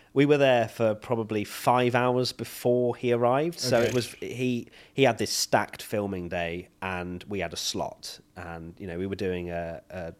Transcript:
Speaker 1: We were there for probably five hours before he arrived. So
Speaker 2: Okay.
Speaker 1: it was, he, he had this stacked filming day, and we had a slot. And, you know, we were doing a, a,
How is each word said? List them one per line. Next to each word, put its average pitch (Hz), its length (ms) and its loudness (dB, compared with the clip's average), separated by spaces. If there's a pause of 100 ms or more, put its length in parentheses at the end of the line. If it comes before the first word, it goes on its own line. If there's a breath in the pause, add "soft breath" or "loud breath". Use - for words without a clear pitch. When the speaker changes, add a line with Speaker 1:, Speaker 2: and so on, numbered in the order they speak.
(140)
Speaker 1:
We 139 120 6
were 147 120 6
there 123 320 6
for 110 260 2
probably 110 480 -2
five 123 500 2
hours 123 380 2
before 123 640 0
he 123 160 -2
arrived. 127 480 2
So 123 200 2
Speaker 2:
Okay. 117 100 4
Speaker 1:
it 110 40 -2
was, 123 280 -2
he, 123 480 -4 (240 loud breath)
he 135 100 2
had 117 140 4
this 107 140 -2
stacked - 520 0
filming 95 460 -4
day, 87 400 -6 (120)
and 90 460 -6
we 101 140 -6
had 82 100 -4
a - 60 -10
slot. - 640 -8 (160)
And, 85 420 -12
you 98 80 -10
know, 85 100 -8
we 95 100 -4
were 95 100 -6
doing 90 320 -4
a, 85 400 -6
a, 85 300 -10